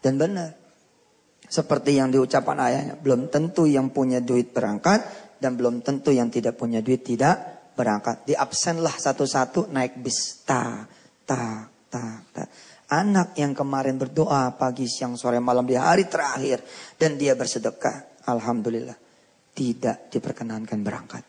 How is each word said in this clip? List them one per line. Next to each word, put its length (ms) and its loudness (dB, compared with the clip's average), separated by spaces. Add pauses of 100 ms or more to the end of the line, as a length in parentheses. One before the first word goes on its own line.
Dan 160 2
benar. 320 -2 (960)
Seperti 480 2
yang 160 4
diucapkan 480 2
ayahnya, 400 -2
belum 320 2
tentu 320 2
yang 240 4
punya 320 0
duit 320 0
berangkat 480 2 (400)
dan 160 0
belum 240 0
tentu 320 0
yang 160 4
tidak 320 -2
punya 240 -2
duit 160 2
tidak 360 2 (360)
berangkat. 560 -2
Di 80 2
absenlah 560 -2
satu-satu 800 -2
naik 280 -4
bis. 440 -6
Tak, 440 -2 (360)
tak, 640 -6
tak, 320 -8 (160)
tak. 120 -10 (440)
Anak 480 2
yang 160 0
kemarin 400 -2
berdoa 640 0
pagi, 240 0
siang, 320 -6
sore, 240 0
malam 240 2
di 100 2
hari 300 4
terakhir 560 -2 (400)
dan 160 2
dia 160 2
bersedekah, 960 -4
alhamdulillah, 680 -2 (600)
tidak 560 -2
diperkenankan 720 -4
berangkat. 440 -8